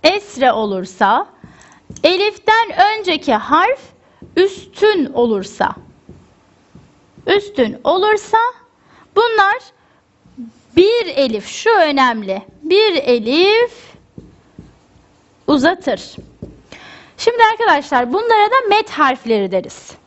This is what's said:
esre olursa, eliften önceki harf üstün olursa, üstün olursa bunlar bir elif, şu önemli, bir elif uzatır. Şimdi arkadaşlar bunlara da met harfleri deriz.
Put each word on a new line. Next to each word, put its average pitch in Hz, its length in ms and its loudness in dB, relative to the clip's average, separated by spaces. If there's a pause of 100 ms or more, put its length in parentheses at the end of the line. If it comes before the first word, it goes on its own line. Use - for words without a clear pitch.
esre 294 500 0
olursa, 208 720 -2 (760)
eliften 415 920 0
önceki 311 360 -2
harf 339 460 0 (560)
üstün 392 760 0
olursa, 220 640 -2 (1500)
üstün 330 580 -2
olursa 415 540 0 (760)
bunlar 427 420 2 (1160)
bir 415 300 2
elif, 262 400 -2
şu - 240 -2
önemli, 254 720 0 (200)
bir 381 320 2
elif 330 1000 0 (1500)
uzatır. 294 680 -2 (1000)
Şimdi 480 340 0
arkadaşlar 285 600 -2
bunlara 427 380 0
da 508 180 0
met 415 220 0
harfleri 226 600 -2
deriz. - 380 -6 (160)